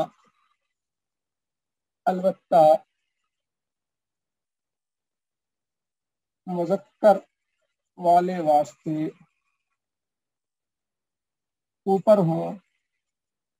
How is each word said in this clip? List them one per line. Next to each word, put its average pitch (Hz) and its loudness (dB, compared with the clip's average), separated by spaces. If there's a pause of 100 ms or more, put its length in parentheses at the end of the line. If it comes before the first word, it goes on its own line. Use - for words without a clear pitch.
(2000)
अलबत्ता 180 -2 (3750)
मुजक्कर 190 -2 (760)
वाले 180 0
वास्ते 156 -4 (2750)
ऊपर 196 2
हो 165 -4 (1200)